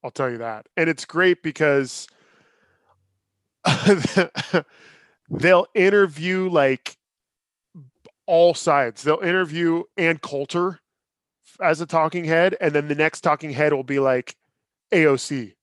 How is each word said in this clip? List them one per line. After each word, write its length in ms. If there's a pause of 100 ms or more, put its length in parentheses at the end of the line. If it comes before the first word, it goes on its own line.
I'll 80
tell 200
you 80
that. 280 (100)
And 140
it's 140
great 380
because 680 (1600)
<laughs> 140 (1500)
they'll 440
interview, 760
like, 480 (1300)
all 280
sides. 480
They'll 180
interview 640 (120)
Ann 220
Coulter 640 (800)
as 200
a 60
talking 380
head, 360
and 120
then 160
the 60
next 260
talking 300
head 220
will 120
be, 140
like, 380 (540)
A 160
O 100
C. 460